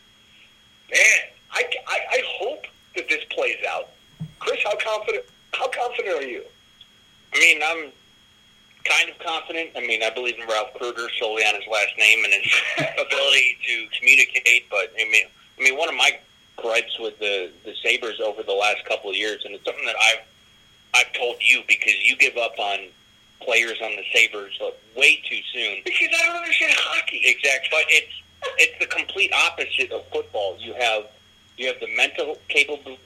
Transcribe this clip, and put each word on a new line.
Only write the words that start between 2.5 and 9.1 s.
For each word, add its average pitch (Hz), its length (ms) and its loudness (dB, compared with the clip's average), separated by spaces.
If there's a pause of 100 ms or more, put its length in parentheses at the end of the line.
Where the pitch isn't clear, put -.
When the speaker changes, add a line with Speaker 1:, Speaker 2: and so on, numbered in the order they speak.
Speaker 1:
that - 140 -6
this - 220 0
plays 120 260 -2 (100)
out. - 220 -6 (500)
Chris, 247 240 -4
how 208 120 0
confident, 214 500 -4 (280)
how 269 160 -2
confident 233 520 -4
are 135 60 -8
you? 117 160 -10 (920)
Speaker 2:
I 139 60 2
mean, 160 260 6
I'm 156 260 -4 (920)
kind 165 260 2
of 151 100 -18